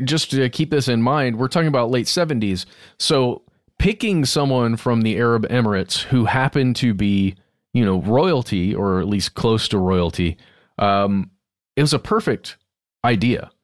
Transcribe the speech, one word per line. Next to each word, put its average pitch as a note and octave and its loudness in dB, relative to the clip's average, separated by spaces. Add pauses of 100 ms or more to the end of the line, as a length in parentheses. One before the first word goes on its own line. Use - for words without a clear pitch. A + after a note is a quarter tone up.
just D#3 -2
to C3+ 2
keep D3+ -2
this C#3 0
in A#2+ 2
mind, B2+ 0
we're B2+ 0
talking E3 0
about B2 0
late B2 0
seventies. A2+ 0 (340)
So B2+ 0 (380)
picking G3+ 2
someone B2+ 0
from A#2 0
the A2 0
Arab A#2 2
Emirates G#2+ 0
who B2 2
happened C3 0
to A#2+ 0
be, G2 0 (380)
you B2 2
know, F#2+ 2
royalty, A2+ 0
or F#2+ 0
at F2 -2
least G2+ -2
close A2+ 0
to G#2+ 0
royalty, F2+ 0 (420)
um, G2+ 0 (440)
it C#3+ 0
was D3+ 0
a C#3+ 0
perfect - -4 (480)
idea. A#2 0 (120)